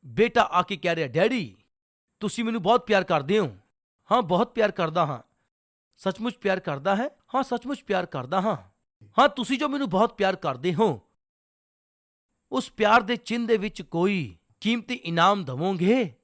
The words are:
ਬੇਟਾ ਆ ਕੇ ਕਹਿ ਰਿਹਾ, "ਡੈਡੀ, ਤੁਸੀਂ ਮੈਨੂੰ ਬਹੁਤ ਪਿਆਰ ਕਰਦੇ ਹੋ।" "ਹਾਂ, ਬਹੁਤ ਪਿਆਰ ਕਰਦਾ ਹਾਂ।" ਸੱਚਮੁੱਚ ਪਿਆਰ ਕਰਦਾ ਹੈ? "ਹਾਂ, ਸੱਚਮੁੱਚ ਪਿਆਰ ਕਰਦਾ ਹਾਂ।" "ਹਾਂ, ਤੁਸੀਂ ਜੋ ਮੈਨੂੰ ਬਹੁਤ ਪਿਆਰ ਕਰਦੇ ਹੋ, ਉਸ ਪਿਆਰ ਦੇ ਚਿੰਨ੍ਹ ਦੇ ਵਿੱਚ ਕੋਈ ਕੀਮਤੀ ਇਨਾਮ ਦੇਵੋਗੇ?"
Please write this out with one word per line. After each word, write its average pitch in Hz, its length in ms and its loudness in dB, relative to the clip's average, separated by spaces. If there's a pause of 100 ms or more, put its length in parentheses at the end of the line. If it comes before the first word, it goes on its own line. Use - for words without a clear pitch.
ਬੇਟਾ 208 360 2
ਆ 180 200 2
ਕੇ 180 160 -4
ਕਹਿ 170 180 -2
ਰਿਹਾ, 160 120 -4
"ਡੈਡੀ, 160 480 0 (640)
ਤੁਸੀਂ 214 240 -4
ਮੈਨੂੰ 226 180 -2
ਬਹੁਤ 233 260 2
ਪਿਆਰ 196 160 2
ਕਰਦੇ 165 360 2
ਹੋ।" 131 180 -4 (540)
"ਹਾਂ, 240 100 4
ਬਹੁਤ 175 340 0
ਪਿਆਰ 208 160 2
ਕਰਦਾ 165 340 -2
ਹਾਂ।" 131 260 -10 (640)
ਸੱਚਮੁੱਚ 220 400 -6
ਪਿਆਰ 190 220 -2
ਕਰਦਾ 165 360 -2
ਹੈ? 247 140 -2 (260)
"ਹਾਂ, 262 80 2
ਸੱਚਮੁੱਚ 247 400 -6
ਪਿਆਰ 185 220 -2
ਕਰਦਾ 147 360 -4
ਹਾਂ।" 196 160 -2 (640)
"ਹਾਂ, 277 100 6
ਤੁਸੀਂ 247 300 -4
ਜੋ 294 100 0
ਮੈਨੂੰ 277 200 -4
ਬਹੁਤ 190 240 0
ਪਿਆਰ 190 220 0
ਕਰਦੇ 151 380 -4
ਹੋ, 143 360 -2 (1400)
ਉਸ - 200 -2
ਪਿਆਰ 214 300 4
ਦੇ 226 140 -2
ਚਿੰਨ੍ਹ 233 320 -4
ਦੇ 226 100 4
ਵਿੱਚ 196 240 -6
ਕੋਈ 170 560 -2 (240)
ਕੀਮਤੀ 233 340 -2
ਇਨਾਮ 170 500 0
ਦੇਵੋਗੇ?" 180 800 0